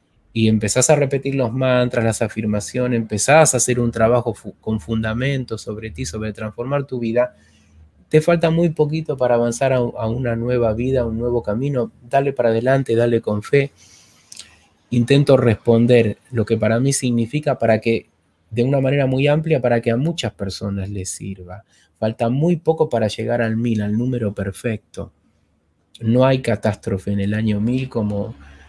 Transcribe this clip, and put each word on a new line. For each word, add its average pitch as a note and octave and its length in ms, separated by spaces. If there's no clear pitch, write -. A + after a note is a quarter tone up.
y A2+ 140
empezás A2 400
a D3+ 80
repetir C#3 380
los B2 180
mantras, B2 500
las A2+ 200
afirmaciones, A2+ 760
empezás A2+ 540
a B2+ 60
hacer B2 200
un A#2+ 120
trabajo A2+ 420
fu-, G#2 300
con A2 180
fundamento A#2 760
sobre A2 320
ti, - 160
sobre A2 260
transformar A#2+ 540
tu C3 120
vida, A#2+ 380
te D#3 140
falta E3+ 260
muy E3 220
poquito D3+ 480
para B2 160
avanzar A#2 400
a, - 20
a A#2 320
una A#2+ 260
nueva A#2 380
vida, B2 300
a A#2 40
un A2+ 120
nuevo A#2+ 240
camino. B2 500
Dale C#3 240
para A#2+ 160
adelante, A#2+ 480
dale A#2 240
con G#2 220
fe. C#3 300
Intento C#3 480
responder A#2 800
lo A2 160
que A2+ 100
para A#2 240
mí C3+ 140
significa B2+ 640
para A2 240
que, A2+ 240
de A2+ 120
una C3+ 180
manera C3+ 240
muy C3 220
amplia, D3+ 340
para A#2+ 220
que A#2+ 80
a A2+ 80
muchas D3+ 340
personas G2 560
les G2 220
sirva. F#2+ 540
Falta A2+ 320
muy D#3+ 260
poco D#3+ 320
para A2+ 200
llegar A#2 340
al A2+ 160
mil, A#2 240
al G#2 160
número A#2+ 360
perfecto. G2 800
No A#2 240
hay C3 160
catástrofe G#2 720
en G2+ 80
el G2+ 140
año G#2+ 260
mil B2+ 300
como G#2 440